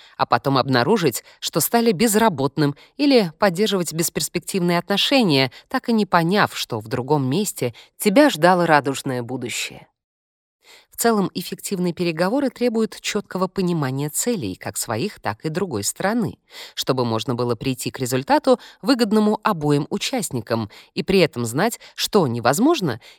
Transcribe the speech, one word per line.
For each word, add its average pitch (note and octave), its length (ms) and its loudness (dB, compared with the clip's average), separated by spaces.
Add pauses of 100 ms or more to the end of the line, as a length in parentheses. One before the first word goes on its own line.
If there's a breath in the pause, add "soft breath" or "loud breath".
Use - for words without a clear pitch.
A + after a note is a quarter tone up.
(160 soft breath)
а - 80 0
потом C3+ 320 2
обнаружить, C3 680 2 (160 soft breath)
что - 220 -4
стали A#3 320 2
безработным, D#3 840 2 (220 soft breath)
или B3+ 420 2
поддерживать F#3+ 540 0
бесперспективные F3 840 -2
отношения, F3 760 2 (160 loud breath)
так - 180 -6
и A#3+ 60 0
не G#3+ 120 2
поняв, F3 520 2
что - 240 -6
в A2+ 80 -14
другом C3 400 0
месте C#3 440 -2 (240 loud breath)
тебя C4+ 320 4
ждало F3 360 4
радужное C3+ 580 2
будущее. B2 640 -8 (1040 soft breath)
В - 60 -20
целом, G#3 360 2
эффективные F3+ 600 -6
переговоры F3+ 560 -2
требуют A3+ 500 -2
чёткого F#3+ 480 -4
понимания D3+ 640 -2
целей D#3 460 -4
как - 200 -10
своих, A#2 460 -6
так - 240 -6
и D#3+ 40 -4
другой D#3 360 -4
стороны, G3 540 -4 (360 loud breath)
чтобы B2+ 300 0
можно A2+ 300 -2
было A#2+ 200 -2
прийти B2+ 340 -6
к - 100 -8
результату, C3+ 600 2 (220 loud breath)
выгодному G#3+ 640 2
обоим D3 460 0
участникам, A#2+ 800 -4 (240 loud breath)
и F3 100 -4
при F#3+ 160 2
этом B2 260 2
знать, D3 340 -2 (160 loud breath)
что - 320 2
невозможно D3 720 2 (200 loud breath)